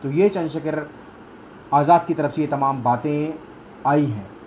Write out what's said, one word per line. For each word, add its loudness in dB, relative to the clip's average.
तो -6
ये 4
चंद्रशेखर -6
आज़ाद 6
की -2
तरफ -2
से -2
ये 0
तमाम -2
बातें -2
आई 2
हैं। -8